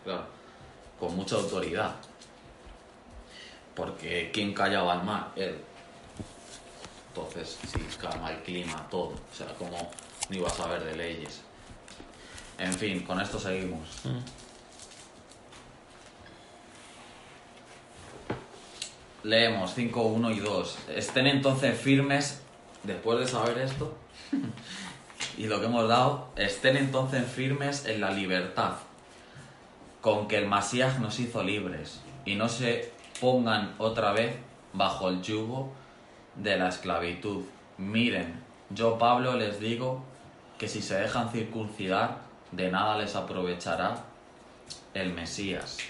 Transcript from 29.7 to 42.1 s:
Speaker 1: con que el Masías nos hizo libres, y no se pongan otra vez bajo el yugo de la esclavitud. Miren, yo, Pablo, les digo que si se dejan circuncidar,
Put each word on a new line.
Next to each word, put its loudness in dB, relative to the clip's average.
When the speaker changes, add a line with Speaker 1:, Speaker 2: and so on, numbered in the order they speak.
Speaker 1:
con 4
que 4
el 2
Masías 4
nos -2
hizo 0
libres, -4
y 0
no 4
se 0
pongan 4
otra 4
vez 4
bajo 2
el 0
yugo -2
de 2
la 4
esclavitud. -2
Miren, 0
yo, 4
Pablo, 6
les 0
digo -2
que -4
si -4
se -2
dejan 2
circuncidar, 0